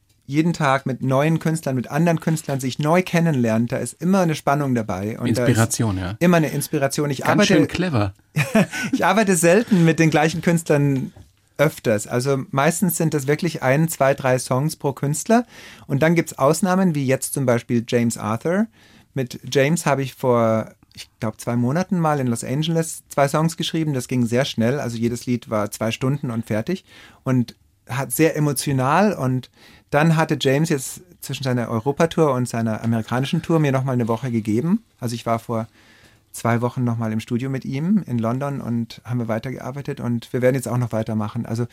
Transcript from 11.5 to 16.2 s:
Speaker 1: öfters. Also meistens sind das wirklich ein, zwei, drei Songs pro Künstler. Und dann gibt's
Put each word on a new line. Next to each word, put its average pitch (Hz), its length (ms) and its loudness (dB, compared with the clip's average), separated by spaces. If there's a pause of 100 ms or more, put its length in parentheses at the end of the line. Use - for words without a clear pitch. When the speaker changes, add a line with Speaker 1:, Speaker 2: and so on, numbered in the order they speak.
Speaker 1:
öfters. 127 460 0
Also 131 460 -2
meistens 165 460 0
sind 160 180 0
das 135 100 -2
wirklich 151 380 -2
ein, 135 240 4
zwei, 135 260 2
drei 131 240 0
Songs 135 380 -2
pro 139 180 -4
Künstler. 185 500 0 (440)
Und 139 160 0
dann 165 100 4
gibt's 165 240 -2